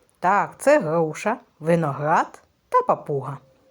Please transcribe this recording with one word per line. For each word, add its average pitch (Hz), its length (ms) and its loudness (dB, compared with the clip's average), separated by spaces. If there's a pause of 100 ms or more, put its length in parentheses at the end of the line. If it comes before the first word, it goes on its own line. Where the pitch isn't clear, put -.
(200)
Так, 180 420 0
це 294 180 4
груша, 165 600 -2 (200)
виноград 160 840 0 (260)
та 494 120 2
папуга. 139 560 -2 (340)